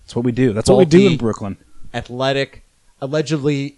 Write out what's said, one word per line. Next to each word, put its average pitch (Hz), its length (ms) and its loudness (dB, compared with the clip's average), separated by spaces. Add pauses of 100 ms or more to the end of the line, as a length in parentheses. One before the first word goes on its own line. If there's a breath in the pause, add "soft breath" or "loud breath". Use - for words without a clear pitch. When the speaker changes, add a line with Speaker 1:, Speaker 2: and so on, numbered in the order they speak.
Speaker 1:
That's - 120 -10
what 120 80 -4
we 127 80 0
do. 120 200 0
That's 104 160 -4
what - 100 6
we 185 60 6
do 160 140 6
in 196 60 8
Speaker 2:
Bulky, 175 120 4
Speaker 1:
Brooklyn. 107 400 -6 (380)
Speaker 2:
athletic, 131 680 -6 (360)
allegedly 143 760 -4